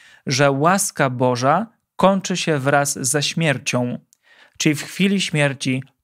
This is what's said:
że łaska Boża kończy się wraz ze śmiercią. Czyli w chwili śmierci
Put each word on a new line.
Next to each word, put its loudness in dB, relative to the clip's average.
że 2
łaska 0
Boża 0
kończy 2
się -2
wraz 0
ze -2
śmiercią. -2
Czyli 2
w -6
chwili -2
śmierci -2